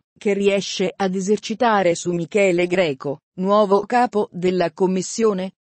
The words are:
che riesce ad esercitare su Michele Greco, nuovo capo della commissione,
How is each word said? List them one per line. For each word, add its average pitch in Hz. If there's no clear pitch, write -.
che 202
riesce 196
ad 190
esercitare 202
su 175
Michele 175
Greco, 160
nuovo 202
capo 240
della 180
commissione, 190